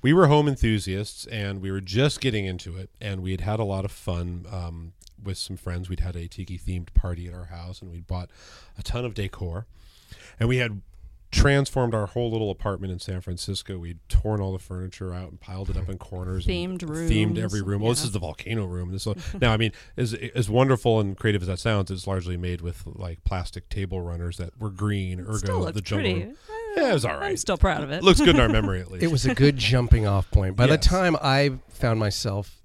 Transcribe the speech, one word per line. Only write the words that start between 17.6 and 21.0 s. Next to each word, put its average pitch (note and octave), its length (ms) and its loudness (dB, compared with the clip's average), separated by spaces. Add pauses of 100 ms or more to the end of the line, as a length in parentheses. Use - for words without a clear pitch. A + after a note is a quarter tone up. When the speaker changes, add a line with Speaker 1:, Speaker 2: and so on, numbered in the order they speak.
Speaker 1:
room. G2+ 200 -2
Well, A2+ 100 2
this A#2+ 80 0
Speaker 2:
Yeah. - 60 -2
Speaker 1:
is A2 80 -2
the G2+ 60 -2
volcano F#2+ 460 -4
room. F2+ 280 -6
This, F#2+ 120 -6 (360)
now, A#2 100 6
I A2 60 4
mean, A2 160 2 (240)
as, A#2 160 -2
as A2+ 360 -2
wonderful A#2+ 520 4